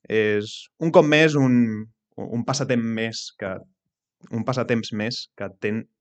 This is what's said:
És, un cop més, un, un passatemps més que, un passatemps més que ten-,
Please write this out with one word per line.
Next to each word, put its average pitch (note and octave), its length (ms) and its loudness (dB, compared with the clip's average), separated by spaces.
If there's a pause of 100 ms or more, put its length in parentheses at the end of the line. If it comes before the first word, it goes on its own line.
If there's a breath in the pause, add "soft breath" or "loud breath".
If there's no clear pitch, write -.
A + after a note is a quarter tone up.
És, G#2+ 560 0 (180)
un E3 80 0
cop D#3+ 160 8
més, D3+ 320 4
un, A#2+ 460 2 (320)
un A#2 260 -6
passatemps C3+ 400 -2 (140)
més A2+ 260 -6 (160)
que, F#2+ 140 -6 (800)
un A2+ 100 -4
passatemps A#2+ 540 -2
més A2 300 -6 (100)
que G2+ 100 -10 (140)
ten-, A2 240 -4 (160)